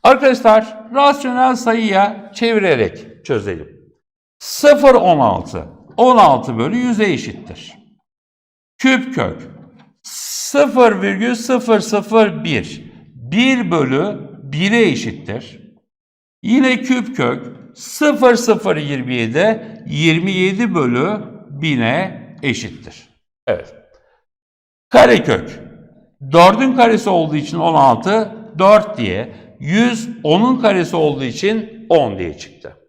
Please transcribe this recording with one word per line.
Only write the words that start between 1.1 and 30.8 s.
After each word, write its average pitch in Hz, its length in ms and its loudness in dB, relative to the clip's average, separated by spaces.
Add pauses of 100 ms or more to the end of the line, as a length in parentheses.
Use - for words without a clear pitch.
sayıya 220 760 -2
çevirerek 190 880 -2
çözelim. 98 680 -8 (460)
Sıfır 277 560 4
on 175 240 4
altı. 92 500 -2 (280)
On 247 200 4
altı 131 420 2
bölü 156 180 -2
yüze 220 360 0
eşittir. - 640 -12 (1040)
Küp 262 360 0
kök - 380 -8 (1000)
sıfır 240 500 2
virgül 202 320 -2
sıfır 226 460 0
sıfır 208 640 0
bir. 127 480 -6 (220)
Bir 214 560 -2
bölü 160 600 -2 (120)
bire 185 400 0
eşittir. - 760 -6 (800)
Yine 254 400 2
küp 254 340 -4
kök 123 300 -4 (280)
sıfır 262 600 2
sıfır 202 420 0
yirmi 139 380 -6
yedi. 151 720 -2
Yirmi 160 460 0
yedi 190 420 -2
bölü 147 440 -2 (320)
bine 143 720 -4 (200)
eşittir. - 680 -10 (380)
Evet. - 280 -8 (1120)
Karekök. - 720 2 (720)
Dördün 208 400 6
karesi 226 380 2
olduğu 160 260 -2
için 151 220 -6
on 165 160 -2
altı, 175 640 2 (220)
dört 214 400 4
diye. 110 340 -6 (280)
Yüz, 220 480 -2 (140)
onun 208 380 2
karesi 190 360 0